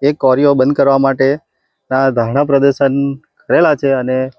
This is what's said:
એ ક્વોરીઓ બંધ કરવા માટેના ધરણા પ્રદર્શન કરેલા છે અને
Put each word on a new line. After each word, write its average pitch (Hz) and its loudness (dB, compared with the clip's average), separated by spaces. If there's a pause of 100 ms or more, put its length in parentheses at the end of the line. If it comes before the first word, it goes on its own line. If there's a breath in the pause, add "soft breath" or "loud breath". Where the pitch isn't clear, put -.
એ 143 0
ક્વોરીઓ 139 2
બંધ 139 0
કરવા 139 2
માટેના 135 -4
ધરણા 120 -2
પ્રદર્શન 139 0
કરેલા 151 -2
છે 135 -2
અને 127 -4